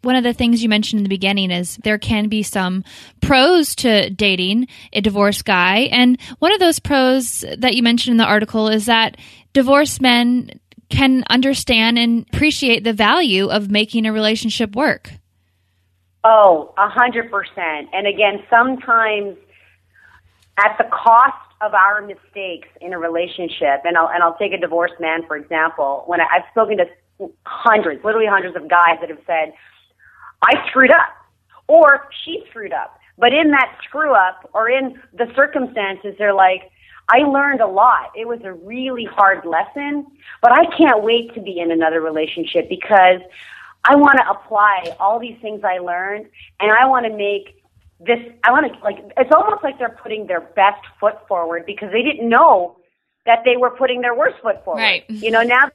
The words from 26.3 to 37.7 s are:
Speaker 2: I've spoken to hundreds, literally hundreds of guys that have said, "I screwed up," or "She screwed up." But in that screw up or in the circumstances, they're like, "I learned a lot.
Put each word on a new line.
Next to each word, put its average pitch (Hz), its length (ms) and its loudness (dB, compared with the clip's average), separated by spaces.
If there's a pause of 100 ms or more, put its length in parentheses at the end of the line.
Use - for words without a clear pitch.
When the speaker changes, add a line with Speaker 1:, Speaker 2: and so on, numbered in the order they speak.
Speaker 2:
I've 180 160 0
spoken 220 260 -2
to 175 80 0 (600)
hundreds, 170 580 -2
literally 220 240 0
hundreds 185 280 -2
of 156 140 -10
guys 170 320 4
that 160 80 -10
have 151 160 -14
said, 160 280 -4 (920)
"I 247 260 2
screwed 254 220 4
up," 339 180 4 (580)
or 294 400 6 (160)
"She 330 260 -12
screwed 208 240 -12
up." - 240 -12 (200)
But 247 160 4
in 311 180 2
that 269 240 0 (120)
screw 294 260 -2
up 185 400 0
or 220 160 -2
in 262 300 -4 (140)
the 233 220 -4
circumstances, 214 840 -4
they're 208 140 0
like, 190 360 2 (400)
"I 240 100 6
learned 277 420 0
a 208 60 0
lot. 190 480 0